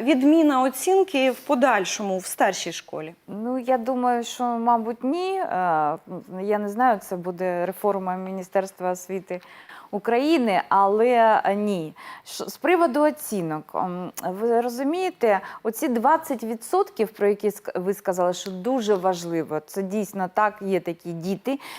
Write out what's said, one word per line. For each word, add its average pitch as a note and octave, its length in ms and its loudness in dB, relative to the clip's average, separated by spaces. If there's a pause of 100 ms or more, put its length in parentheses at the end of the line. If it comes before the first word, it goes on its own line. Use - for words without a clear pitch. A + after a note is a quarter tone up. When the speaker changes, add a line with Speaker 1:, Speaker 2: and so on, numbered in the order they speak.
Speaker 1:
відміна C#4+ 640 6
оцінки C4+ 680 2
в A3+ 100 -4
подальшому G#3+ 800 0
в F#3 60 -8
старшій F#3+ 480 0
школі? D#3 420 -10 (140)
Speaker 2:
Ну, A3+ 300 -6
я B3+ 200 0
думаю, B3 460 0
що, B3 200 -6
мабуть, A#3 600 0
ні. F#4 340 -2
Е, F#4 80 -2 (960)
я G#3 160 0
не G#3 100 -4
знаю, A3 300 2
це F#3+ 180 -8
буде F3 500 -4
реформа F#3+ 500 -2
Міністерства F#3+ 760 -4
освіти F3+ 500 -8 (500)
України, A#3 760 2
але, A3 760 4
е, G3 100 2
ні. G3+ 400 -2 (300)
Ш-, - 240 -10
з - 80 -14
приводу E4 440 2
оцінок, F#3+ 640 -2 (100)
ем, F3+ 380 -4 (100)
ви A3+ 380 0
розумієте, B3 800 0 (220)
оці A#3 260 -2
двадцять B3 560 0
відсотків, A3+ 640 -2
про - 180 0
які G#3 220 2
ск-, - 320 -6
ви F#3+ 140 0
сказали, F3+ 380 0
що F#3 180 -6
дуже G#3 440 0
важливо, E3+ 720 -2
це G3 160 -6
дійсно F#3+ 520 -4
так, G#3 260 2
є G3 200 0
такі E3+ 320 -8
діти, F#3+ 460 -4 (200)